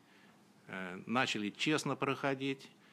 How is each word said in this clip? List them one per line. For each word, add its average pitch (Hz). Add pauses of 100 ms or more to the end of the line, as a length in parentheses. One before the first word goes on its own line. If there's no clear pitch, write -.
(680)
э, 92
начали 113
честно 147
проходить. 135 (240)